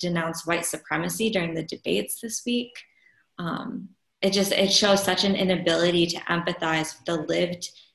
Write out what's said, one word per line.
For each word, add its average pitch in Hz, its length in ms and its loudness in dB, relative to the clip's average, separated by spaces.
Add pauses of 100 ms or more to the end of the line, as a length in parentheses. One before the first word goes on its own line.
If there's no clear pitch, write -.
denounce 165 400 -4
white 170 180 0
supremacy 165 640 -2
during 175 240 0
the 160 120 -4
debates - 580 -4
this 226 240 -8
week, 240 260 -2 (680)
um, - 520 -8 (320)
it 196 100 4
just, 196 200 2
it 196 200 4
shows 196 320 6
such 185 200 2
an 196 120 2
inability 175 680 4
to 170 140 -2
empathize 170 760 -2
with - 80 -20
the 170 120 -2
lived, 170 520 -2 (260)